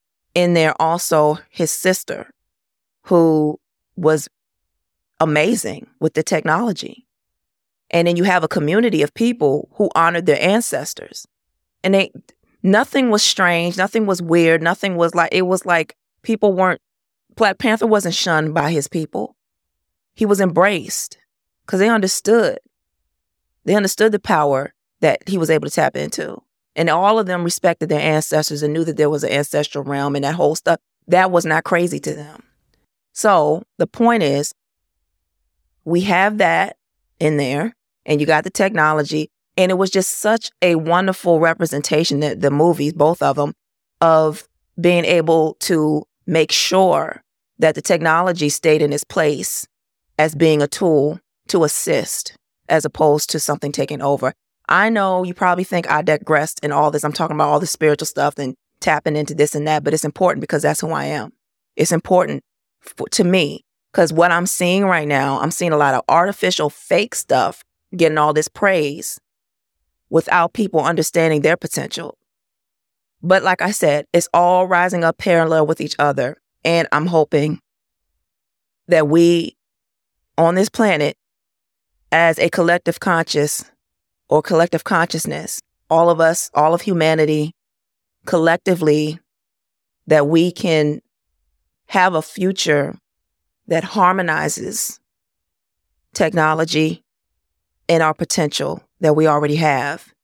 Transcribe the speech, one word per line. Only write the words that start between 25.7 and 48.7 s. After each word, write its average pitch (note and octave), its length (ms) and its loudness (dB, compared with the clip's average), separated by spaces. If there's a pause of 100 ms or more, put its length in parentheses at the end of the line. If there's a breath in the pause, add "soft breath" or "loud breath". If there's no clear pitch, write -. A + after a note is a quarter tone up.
tap C#3 220 0
into. D3 460 -10 (340)
And E3 140 0
all G3 280 2
of G#3 100 -2
them F3+ 160 -4
respected E3+ 460 -2
their D3+ 120 0
ancestors D3+ 600 -2
and D3 120 -2
knew E3 100 -2
that D#3+ 140 -4
there D3+ 120 2
was D3 140 -2
an - 80 -2
ancestral D3 520 -2
realm C#3 320 -4
and C#3 100 -4
that D#3 100 -2
whole D#3 200 0
stuff. - 240 -2 (280)
That F#3 240 2
was F3 140 2
not D#3+ 180 0
crazy E3+ 380 -2
to D3 120 -6
them. D3+ 300 -18 (680)
So E3+ 500 2 (140)
the E3 100 -2
point A#3 360 0
is, C#3+ 300 -2 (1300)
we F3 160 0
have G3 360 2
that E3+ 400 0 (420)
in D#3 180 0
there, C#3+ 380 -2 (300)
and D3+ 140 0
you D3 80 -4
got D#3 160 2
the F#3+ 60 -10
technology, D#3 800 0 (280)
and F#3 140 2
it F#3 40 0
was F#3 160 0
just - 280 -2
such A3 320 -2 (100)
a F3 140 4
wonderful F3 640 0
representation, D#3 840 0
that D3 200 -4
the C#3 100 2
movies, D3+ 420 2
both E3 280 0
of C#3 140 0
them, D3 180 -4 (460)
of D#3+ 480 2 (320)
being F3 260 2
able D#3+ 540 2
to D3+ 440 -2 (220)
make E3 260 0
sure F3 720 0 (380)
that - 160 2
the D3 60 -10
technology E3 680 0
stayed D3+ 320 2